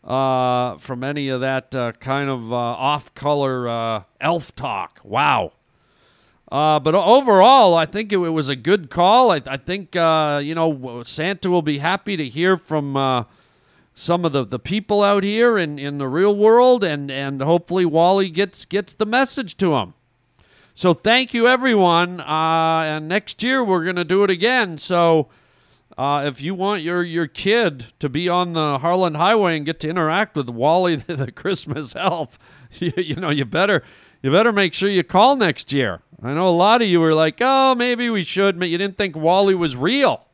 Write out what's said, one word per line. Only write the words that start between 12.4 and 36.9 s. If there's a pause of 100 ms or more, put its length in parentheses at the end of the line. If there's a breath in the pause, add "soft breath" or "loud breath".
from,
uh, (760 soft breath)
some
of
the,
the
people
out
here
in,
in
the
real
world,
and,
and
hopefully
Wally
gets,
gets
the
message
to
him. (800 soft breath)
So
thank
you,
everyone.
Uh,
and
next
year
we're
gonna
do
it
again.
So, (680 soft breath)
uh,
if
you
want
your,
your
kid (140)
to
be
on
the
Harland
Highway
and
get
to
interact
with
Wally
<laughs>
the,
the
Christmas
elf, (200 soft breath)
<laughs>
you,
you
know,
you
better, (400 soft breath)
you
better
make
sure
you
call
next
year. (200)
I
know
a
lot
of
you